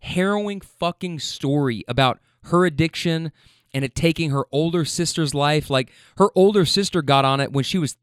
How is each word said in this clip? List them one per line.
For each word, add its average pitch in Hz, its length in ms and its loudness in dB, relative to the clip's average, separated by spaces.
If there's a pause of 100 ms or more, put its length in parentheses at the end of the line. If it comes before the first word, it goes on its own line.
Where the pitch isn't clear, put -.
harrowing 202 600 -2
fucking 175 580 -6
story 135 720 -2
about 123 320 -2 (240)
her 180 220 2
addiction 160 640 -2 (400)
and 135 140 -2
it - 80 -12
taking 165 360 0
her 139 220 -2
older 165 320 0
sister's 160 480 -2
life. 147 380 0
Like, 131 200 0 (280)
her 196 160 6
older 196 320 6
sister 190 340 0
got 139 240 4
on 135 160 2
it 139 120 -4
when 135 120 0
she - 140 -2
was - 240 -2